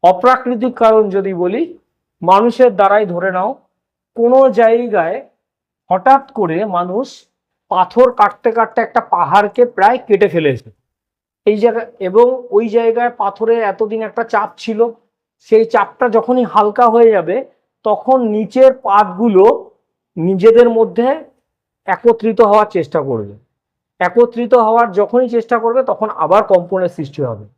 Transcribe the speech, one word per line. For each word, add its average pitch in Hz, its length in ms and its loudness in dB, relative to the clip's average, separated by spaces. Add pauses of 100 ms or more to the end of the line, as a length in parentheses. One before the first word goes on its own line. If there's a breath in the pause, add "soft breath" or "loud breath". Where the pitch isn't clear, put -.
অপ্রাকৃতিক 247 680 0
কারণ 220 360 2
যদি 190 240 -4
বলি, 180 280 -4 (600)
মানুষের 220 540 2
দ্বারাই। 202 300 2
ধরে 180 260 -6
নাও, 185 180 -4 (680)
কোনো 254 320 4
জায়গায় 220 680 0 (720)
হঠাৎ 269 420 2
করে 180 340 -4
মানুষ 185 420 -6 (640)
পাথর 185 400 0
কাটতে 214 400 -2
কাটতে 226 300 -2
একটা 226 200 -4
পাহাড়কে 196 640 0
প্রায় 233 320 0
কেটে 208 300 0
ফেলেছে 147 420 -2 (800)
এই 208 100 0
জায়গায়, 226 320 -2 (100)
এবং 196 280 2 (240)
ওই 208 180 0
জায়গায় 233 480 -2
পাথরের 220 460 -2
এতদিন 214 380 -4
একটা 220 220 -8
চাপ 214 340 -4
ছিল, 220 220 -8 (720)
সেই 220 140 4
চাপটা 226 440 -2
যখনই 233 340 0
হালকা 208 440 0
হয়ে 233 240 4
যাবে, 185 340 -4 (380)
তখন 220 340 0 (100)
নিচের 226 460 2
পাতগুলো 202 1000 0 (460)
নিজেদের 196 520 4
মধ্যে 226 380 -2 (800)
একত্রিত 226 540 0
হওয়ার 208 240 4
চেষ্টা 165 360 -4
করবে। 110 340 -8 (640)
একত্রিত 233 560 0
হওয়ার 226 360 2
যখনই 208 380 -2
চেষ্টা 233 300 -2
করবে, 240 240 -2
তখন 220 260 -4
আবার 175 340 0
কম্পনের 185 440 -2
সৃষ্টি 147 340 -10
হবে। 113 240 -8 (120)